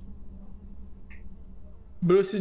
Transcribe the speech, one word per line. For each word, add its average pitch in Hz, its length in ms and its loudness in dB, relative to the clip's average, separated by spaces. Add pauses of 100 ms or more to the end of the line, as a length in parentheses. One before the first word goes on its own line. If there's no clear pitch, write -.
(2000)
Bruce 190 420 8